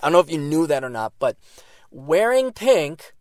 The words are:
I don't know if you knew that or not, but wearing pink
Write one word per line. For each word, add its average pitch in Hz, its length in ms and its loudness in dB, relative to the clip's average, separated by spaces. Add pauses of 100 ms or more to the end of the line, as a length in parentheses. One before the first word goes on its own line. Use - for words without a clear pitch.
I - 40 -4
don't 156 80 2
know 175 60 6
if 156 120 2
you 165 60 -4
knew 151 300 -2
that 139 180 -2
or 127 40 -10
not, 110 300 -6
but 123 160 -2 (560)
wearing 226 600 0
pink 170 680 -2